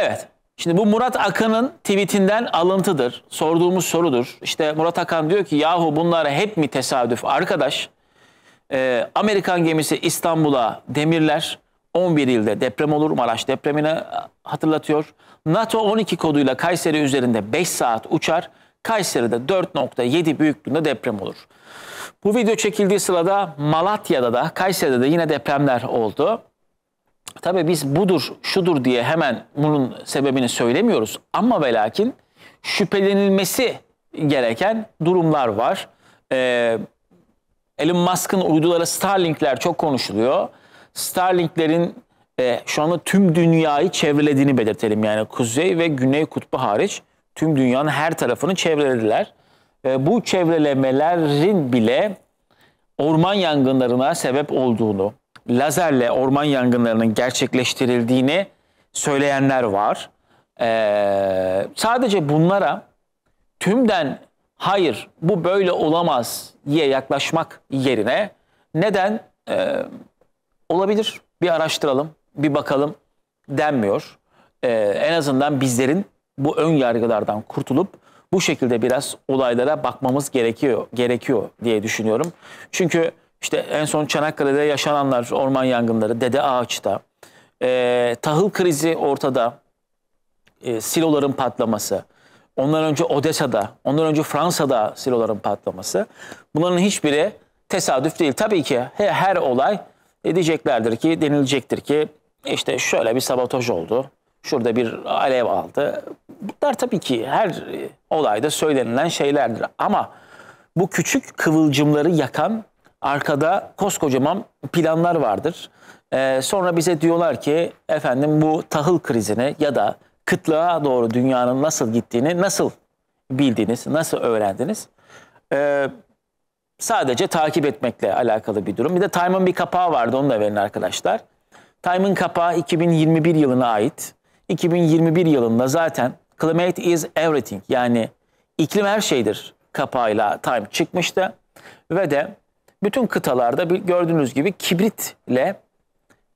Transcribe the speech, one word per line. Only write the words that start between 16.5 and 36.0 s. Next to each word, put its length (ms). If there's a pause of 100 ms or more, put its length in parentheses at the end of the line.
Kayseri 420
üzerinde 540
beş 160
saat 420
uçar. 400 (320)
Kayseri'de 640
dört 260
nokta 280
yedi 360
büyüklüğünde 460
deprem 360
olur. 260 (800)
Bu 100
video 220
çekildiği 440
sırada 580
Malatya'da 720
da 220
Kayseri'de 460
de 60
yine 220
depremler 540
oldu. 600 (1000)
Tabii 260
biz 280
budur, 360 (100)
şudur 420
diye 180
hemen 420 (120)
bunun 480
sebebini 440
söylemiyoruz. 720 (120)
Ama 300
ve 100
lakin 420 (480)
şüphelenilmesi 1160 (480)
gereken 600 (180)
durumlar 440
var. 400 (440)